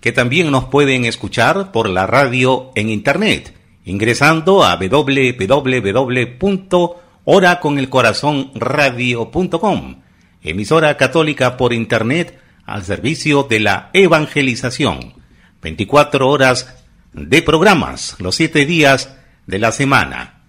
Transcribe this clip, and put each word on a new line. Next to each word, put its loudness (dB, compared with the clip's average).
que -2
también 0
nos 0
pueden 2
escuchar -2
por 0
la 0
radio 0
en -2
internet, -2
ingresando 2
a 2
w 0
w 0
w 0
punto -2
hora 4
con -2
el -4
corazón 0
radio -2
punto -2
com, -4
emisora 0
católica 0
por 0
internet -2
al -10
servicio -2
de 0
la -2
evangelización. 0
Veinticuatro 0
horas 0
de 0
programas, 0
los -6
siete 0
días 0
de -6
la 0
semana. -2